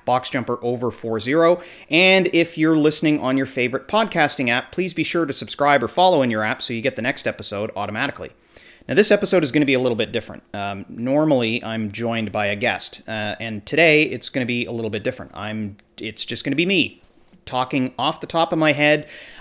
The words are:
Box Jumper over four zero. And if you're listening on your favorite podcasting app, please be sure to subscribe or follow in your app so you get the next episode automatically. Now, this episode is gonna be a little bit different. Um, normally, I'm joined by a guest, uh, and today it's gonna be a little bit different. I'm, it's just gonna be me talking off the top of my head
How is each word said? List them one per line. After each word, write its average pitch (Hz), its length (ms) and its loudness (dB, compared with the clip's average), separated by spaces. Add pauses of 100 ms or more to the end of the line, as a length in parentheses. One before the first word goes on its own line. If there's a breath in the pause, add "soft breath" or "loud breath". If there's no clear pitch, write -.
Box 123 260 0
Jumper 120 320 -2
over 120 260 -2
four 113 300 -4
zero. 165 420 2 (260 loud breath)
And 185 460 6
if 165 240 2
you're 160 180 4
listening 151 440 2
on 131 180 0
your 135 80 0
favorite 127 420 -2
podcasting 160 640 0
app, 123 220 -2
please 180 240 -4
be 160 80 -2
sure 165 240 0
to 139 60 -4
subscribe 143 500 2
or 113 40 -2
follow 180 360 4
in 120 80 2
your 107 120 0
app 110 200 -4
so 123 100 -4
you 113 80 -4
get 131 140 -2
the 110 80 -6
next 131 240 -4
episode 104 480 -6
automatically. 104 560 -6 (560 soft breath)
Now, 127 80 -4
this 208 160 4
episode 196 320 4
is 127 80 -2
gonna 147 160 4
be 135 80 4
a 123 40 2
little 123 160 2
bit 104 160 -2
different. - 300 -6 (140)
Um, 101 340 -6
normally, 127 760 0
I'm 110 280 -4
joined 113 400 -4
by 104 160 -2
a 104 80 -2
guest, 104 520 -4
uh, 107 320 -6
and 110 240 -8
today 151 400 4
it's - 240 -4
gonna 131 180 -4
be 120 200 -2
a - 60 -8
little 113 180 -4
bit 101 140 -6
different. - 320 -6
I'm, 107 420 -8 (220)
it's - 260 -8
just - 180 -8
gonna 139 120 -4
be 175 100 2
me 180 380 -2 (420)
talking 127 540 -2
off 135 200 -2
the 151 80 -12
top 170 240 0
of 175 60 0
my 156 160 4
head 147 340 2 (340 loud breath)